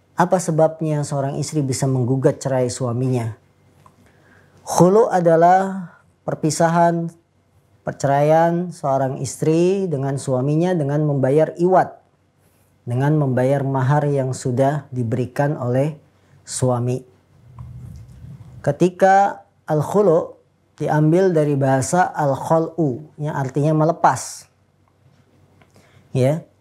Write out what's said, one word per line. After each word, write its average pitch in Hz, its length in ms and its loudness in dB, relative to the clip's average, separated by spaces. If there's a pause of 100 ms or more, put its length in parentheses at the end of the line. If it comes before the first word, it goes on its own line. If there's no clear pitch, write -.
(200)
apa 180 240 0
sebabnya 156 640 0
seorang 139 320 -4
istri 147 240 -4
bisa 131 240 -2
menggugat 131 560 0
cerai 127 240 0
suaminya? 120 720 -4 (1300)
Khulu 196 400 4
adalah 180 880 2 (320)
perpisahan, 170 880 0 (640)
perceraian 160 880 0
seorang 135 480 -2
istri 170 720 0
dengan 139 320 -4
suaminya 151 560 0
dengan 147 320 0
membayar 143 480 0
iwad, 175 400 2 (880)
dengan 139 320 0
membayar 131 480 0
mahar 135 400 0
yang 135 240 0
sudah 135 640 -2
diberikan 123 640 -4
oleh 135 400 -2 (480)
suami. 123 560 -2 (1600)
Ketika 185 800 2 (240)
al-khulu 165 720 0 (400)
diambil 156 560 2
dari 147 240 0
bahasa 135 560 0
al-khul'u, 156 1040 -2
yang 151 160 -6
artinya 143 400 -2
melepas. 156 720 0 (1700)
Ya, 139 320 0 (160)